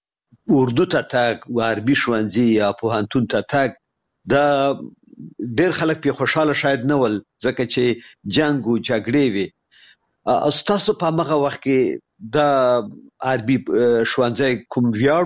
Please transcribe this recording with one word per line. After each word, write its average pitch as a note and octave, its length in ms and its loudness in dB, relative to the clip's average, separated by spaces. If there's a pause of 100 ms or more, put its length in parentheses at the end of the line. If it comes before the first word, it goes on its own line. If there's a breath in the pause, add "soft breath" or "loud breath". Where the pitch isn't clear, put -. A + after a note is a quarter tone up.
(480)
اردو C3 380 2
ته D#3+ 160 0
تګ، A#2+ 360 0 (120)
و A#2 120 -2
عربي A2+ 320 0
ښوونځي A2+ 540 0 (140)
یا G2+ 100 2
پوهنتون A2 540 -2
ته G#2+ 160 -2
تګ، C3+ 280 0 (560)
دا C#3 500 2 (840)
ډېر F3 140 4
خلک D#3+ 320 -2
پې C#3+ 60 0
خوشحاله C#3+ 440 0
شاید C3+ 320 0
نه D3 100 2
ول، A2 260 0 (220)
ځکه B2+ 220 -2
چې B2 180 -2 (440 loud breath)
جنګ C3+ 400 0
و، A#2 100 0
جګړې A#2+ 560 0
وې. F#2+ 140 -2 (800 soft breath)
ا، B2 240 2
ستاسو G3+ 440 0
په F3+ 120 -6
همغه D#3+ 300 -2
وخت C#3+ 280 -2
کې B2+ 360 0 (200)
دا D3 300 0 (720)
عربي، B2+ 360 0
اه، A#2 460 2
ښوونځی B2 500 0 (140)
کوم B2 240 -2
ویاړ C#3 340 2